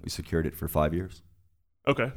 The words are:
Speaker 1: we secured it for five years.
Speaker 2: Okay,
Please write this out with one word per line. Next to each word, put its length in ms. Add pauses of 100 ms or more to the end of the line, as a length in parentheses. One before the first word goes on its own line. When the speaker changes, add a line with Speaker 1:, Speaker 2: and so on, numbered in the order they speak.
Speaker 1:
we 80
secured 340
it 100
for 120
five 260
years. 300 (640)
Speaker 2:
Okay, 300